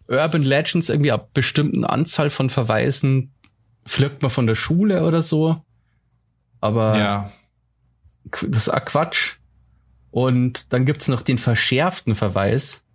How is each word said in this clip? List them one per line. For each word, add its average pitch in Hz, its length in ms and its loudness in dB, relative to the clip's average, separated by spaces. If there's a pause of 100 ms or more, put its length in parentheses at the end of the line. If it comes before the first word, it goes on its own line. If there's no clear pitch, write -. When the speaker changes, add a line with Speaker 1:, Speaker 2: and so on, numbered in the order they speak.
Speaker 1:
Urban 151 340 0
Legends, 151 460 0
irgendwie 143 240 2
ab - 220 -4
bestimmten - 500 0
Anzahl 147 460 0
von 131 200 -2
Verweisen 131 840 0 (540)
fliegt - 360 0
man 131 80 0
von 120 160 0
der 110 80 2
Schule 180 520 0
oder 165 160 2
so. 160 400 0 (960)
Aber 110 380 2
Speaker 2:
Ja. 101 320 -2 (1000)
Speaker 1:
qu-, - 180 -6
das 113 200 0
ist - 60 0
auch - 100 -2
Quatsch. - 500 -2 (760)
Und 123 640 0
dann 127 120 2
gibt's 143 240 -2
noch 127 140 -2
den 127 160 0
verschärften 123 760 0
Verweis. 101 680 -2 (120)